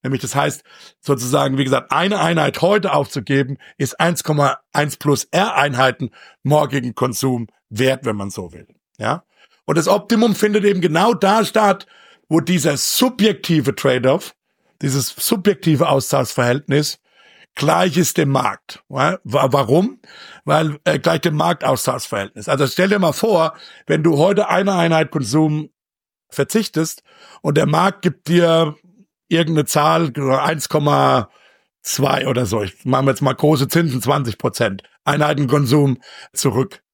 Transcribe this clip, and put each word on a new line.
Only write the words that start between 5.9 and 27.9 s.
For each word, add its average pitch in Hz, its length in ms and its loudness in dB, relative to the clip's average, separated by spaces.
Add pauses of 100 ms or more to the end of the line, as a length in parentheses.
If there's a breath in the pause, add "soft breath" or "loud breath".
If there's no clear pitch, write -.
morgigen 139 500 0
Konsum 123 540 -4 (220)
wert, 131 360 -2
wenn 110 100 -2
man 101 140 -8
so 90 240 -12
will. 76 140 -20 (320)
Ja, 120 240 -4 (420 soft breath)
und 160 140 0
das 160 80 -2
Optimum 208 480 2
findet 208 280 0
eben 202 160 2
genau 175 360 2
da 202 280 2
statt, 196 440 0 (420 soft breath)
wo 156 100 2
dieser 160 380 0
subjektive 190 1000 0
Trade-off, 131 600 0 (480)
dieses 135 260 -2
subjektive 170 800 0
Austauschverhältnis 135 1120 -2 (560 soft breath)
gleich 160 400 0
ist 170 220 0
dem 151 120 0
Markt. 127 600 -4
Ja, 147 340 -2
wa-, 135 280 0
warum? 143 500 0 (420 loud breath)
Weil, 151 400 0
äh, 156 160 0
gleich 165 220 0
dem 156 160 -2
Marktaustauschverhältnis. 127 1120 -4
Also 139 180 0
stell 185 220 0
dir 208 100 0
mal 165 140 2
vor, 170 420 0 (320 loud breath)
wenn 156 160 0
du 156 140 2
heute 190 320 2
eine 196 240 0
Einheit 165 360 2
Konsum 151 600 -2 (600)
verzichtest 160 720 -2 (400 loud breath)
und 147 140 0
der 151 100 2
Markt 165 360 0